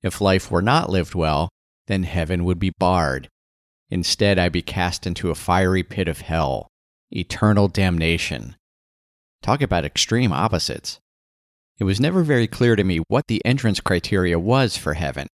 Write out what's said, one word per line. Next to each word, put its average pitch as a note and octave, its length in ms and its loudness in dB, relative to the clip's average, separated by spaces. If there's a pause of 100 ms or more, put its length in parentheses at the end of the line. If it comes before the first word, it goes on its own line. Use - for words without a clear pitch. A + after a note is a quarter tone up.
If - 180 -6
life F#2+ 300 2
were F2+ 120 2
not C3 280 2
lived F#2 240 -2
well, D#2 340 0 (380)
then F#2+ 180 0
heaven F2 400 -2
would F2 160 0
be F#2 180 -2
barred. E2 500 0 (640)
Instead, G2 480 0
I'd F2 140 2
be E2+ 100 -2
cast - 440 -4
into F2+ 240 -4
a D#2+ 40 -2
fiery F#2 480 2
pit F#2 240 -4
of E2 140 -6
hell, C#2 480 -4 (420)
eternal G2+ 560 2
damnation. E2 920 -2 (840)
Talk C#3 200 0
about F2 220 0
extreme A2+ 480 0
opposites. F2 680 -4 (760)
It G#2+ 60 -2
was F#2+ 140 2
never E3+ 240 2
very C3+ 240 2
clear A#2 300 4
to G2+ 80 2
me F2+ 240 0
what C#3 180 0
the A2 180 -2
entrance A#2 360 2
criteria F2+ 580 0
was A#2 380 2
for - 180 -4
heaven. C#2+ 400 -6